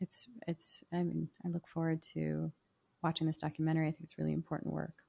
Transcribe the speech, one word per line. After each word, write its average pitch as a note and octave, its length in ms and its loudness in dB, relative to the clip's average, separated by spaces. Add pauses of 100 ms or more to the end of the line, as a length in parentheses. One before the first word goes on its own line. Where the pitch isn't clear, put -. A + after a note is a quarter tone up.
it's, - 280 -8 (180)
it's, - 460 -6
I F3 100 2
mean, D#3+ 260 0 (160)
I F3 40 -2
look E3+ 180 -2
forward E3 360 2 (120)
to D#3 380 0 (500)
watching D#3+ 240 2
this D#3 120 2
documentary. D#3+ 500 2
I - 20 2
think D#3+ 140 -6
it's - 140 -12
really D#3 140 2
important D#3 400 -2
work. D#3 220 -4 (140)